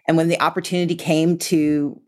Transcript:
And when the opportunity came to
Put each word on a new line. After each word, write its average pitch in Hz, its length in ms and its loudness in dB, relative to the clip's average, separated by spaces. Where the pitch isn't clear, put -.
And 165 80 4
when 165 120 2
the 170 120 0
opportunity 175 540 -2
came 165 440 0
to 151 680 -2